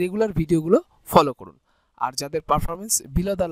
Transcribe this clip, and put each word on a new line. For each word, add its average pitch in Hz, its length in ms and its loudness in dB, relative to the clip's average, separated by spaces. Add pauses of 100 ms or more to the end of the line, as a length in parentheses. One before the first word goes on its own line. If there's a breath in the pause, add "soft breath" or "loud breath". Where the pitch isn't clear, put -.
রেগুলার 202 380 0
ভিডিওগুলো 165 380 2 (340)
ফলো 151 280 6
করুন। 85 180 -20 (480)
আর 127 60 -4 (100)
যাদের 151 280 -6
পারফরম্যান্স 170 440 -2 (220)
below 190 260 0
the 175 100 0